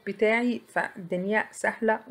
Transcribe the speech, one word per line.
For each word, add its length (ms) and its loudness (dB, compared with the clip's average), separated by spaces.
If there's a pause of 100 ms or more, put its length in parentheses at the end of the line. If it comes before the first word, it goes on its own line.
بتاعي، 600 2
فالدنيا 840 -2
سهلة 480 0 (120)